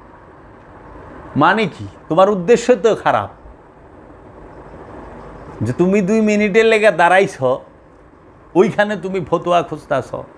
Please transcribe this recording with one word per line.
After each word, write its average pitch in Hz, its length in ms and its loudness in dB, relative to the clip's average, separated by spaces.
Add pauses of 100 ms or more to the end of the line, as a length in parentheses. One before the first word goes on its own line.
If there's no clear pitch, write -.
(1400)
মানে 180 320 2
কি? 107 180 -12 (220)
তোমার 180 220 4
উদ্দেশ্য 202 460 2
তো 220 200 0
খারাপ, 113 340 -2 (2250)
যে 107 120 -4
তুমি 185 280 2
দুই 208 200 0
মিনিটের 214 440 2
লেগে 220 260 4
দাঁড়াইছ, 175 460 2 (1160)
ওইখানে 208 420 2
তুমি 190 280 -6
ফতোয়া 175 360 0
খুঁজতাছ, 151 480 -6 (280)